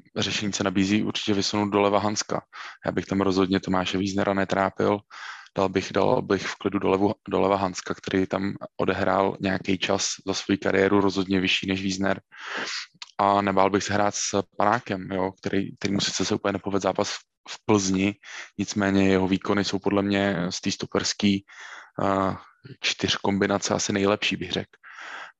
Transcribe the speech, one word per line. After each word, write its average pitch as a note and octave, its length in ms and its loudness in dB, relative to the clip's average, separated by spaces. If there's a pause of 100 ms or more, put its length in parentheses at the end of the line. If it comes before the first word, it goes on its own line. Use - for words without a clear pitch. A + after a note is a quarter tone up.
(160)
řešení G2+ 380 -4
se G2+ 100 -4
nabízí G2 400 2
určitě G2+ 300 -2
vysunout G2+ 360 0
doleva G2+ 300 4
Hanska. - 440 -2 (420)
Já F2+ 60 0
bych F2+ 140 -4
tam G2 160 0
rozhodně F#2+ 380 2
Tomáše F#2 380 0
Wiesnera G2 360 0
netrápil, G2 640 0 (580)
dal F#2+ 120 2
bych, F#2+ 240 -2
dal G2 280 4
bych F#2+ 260 0
v - 80 -8
klidu G2 240 -2
dolevu, F#2+ 340 2 (160)
doleva F#2+ 260 2
Hanska, F#2+ 380 -2
který F#2+ 340 0
tam G2 260 -4 (240)
odehrál G2 640 0
nějaký F#2+ 380 -2
čas G2 300 0 (180)
za G2 80 -2
svou - 280 0
kariéru G2 400 4
rozhodně F#2+ 380 0
vyšší F#2 280 0
než F#2+ 140 -2
Wiesner. G2 400 -2 (960)
A G2+ 240 4
nebál F#2+ 280 2
bych G2 140 2
se G2 100 -2
hrát G2+ 220 0
s - 280 -2 (140)
Panákem, G2+ 540 -2
jo, F#2+ 200 -2
který, - 440 -4
kterýmu G2 240 -2
sice - 260 -2
se G#2 100 0
úplně G2+ 180 0
nepovedl G2 280 -2
zápas G2 280 0
v, - 100 -8 (300)
v - 160 -16
Plzni, G2 500 2 (420)
nicméně G2 520 2
jeho F#2+ 180 4
výkony G2 360 2
jsou F#2+ 160 -2
podle G2+ 220 2
mě G2 480 0
z - 120 -8
té G2+ 100 -2
stoperský, - 720 0 (580)
eh, G2 320 2 (460)
čtyř - 340 0
kombinace G2 580 0
asi - 200 -2
nejlepší, G2 420 2
bych - 160 -8
řekl. F#2+ 200 -6 (680)